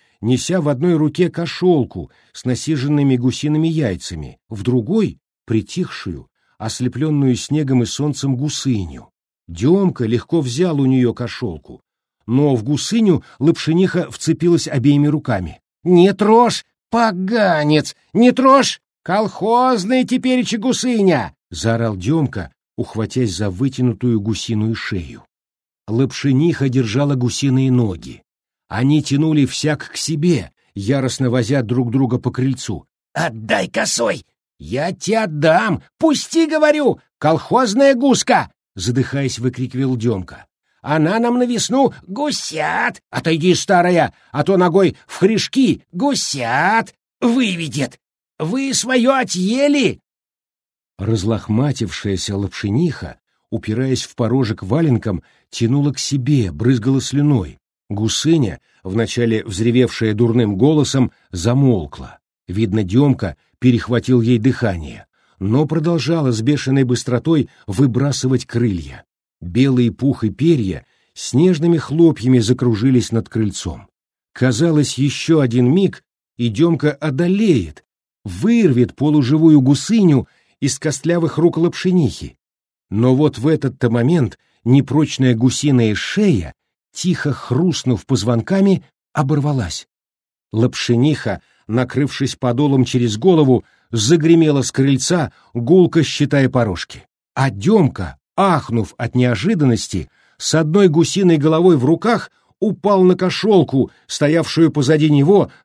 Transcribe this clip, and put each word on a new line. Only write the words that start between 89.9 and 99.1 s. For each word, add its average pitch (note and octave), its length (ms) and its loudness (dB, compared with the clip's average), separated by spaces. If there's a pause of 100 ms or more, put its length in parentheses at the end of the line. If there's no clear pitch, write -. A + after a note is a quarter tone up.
Лапшениха, A#2+ 920 0 (260)
накрывшись B2+ 680 -2
подолом C3 500 0
через A#2+ 320 -2
голову, C#3 460 4 (280)
загремела D3+ 720 4
с B2+ 100 -4
крыльца, C#3 600 0 (220)
гулко E3 500 4
считая C3+ 460 0
порожки. A2 540 -4 (300)
А C3+ 160 0
Демка, G#2+ 680 0 (180)
ахнув B2 640 0
от - 180 -6